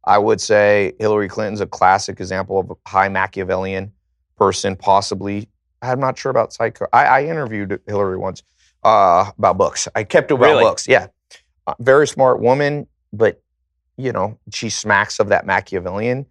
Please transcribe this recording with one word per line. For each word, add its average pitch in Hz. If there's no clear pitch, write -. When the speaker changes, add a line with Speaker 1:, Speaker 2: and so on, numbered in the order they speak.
Speaker 1:
I 101
would 104
say 104
Hillary 104
Clinton's 104
a 92
classic 92
example 95
of 90
a -
high 98
Machiavellian 95
person, 95
possibly. 101
I'm 127
not 131
sure 135
about 123
psycho. -
I, 139
I 131
interviewed 110
Hillary 98
once, 95
uh, 98
about 92
books. -
I 110
kept 151
it 139
about 123
Speaker 2:
Really? 139
Speaker 1:
books, -
yeah. 107
Uh, 69
very 135
smart 127
woman, 143
but, 107
you 127
know, 104
she 113
smacks -
of 101
that 98
Machiavellian. 98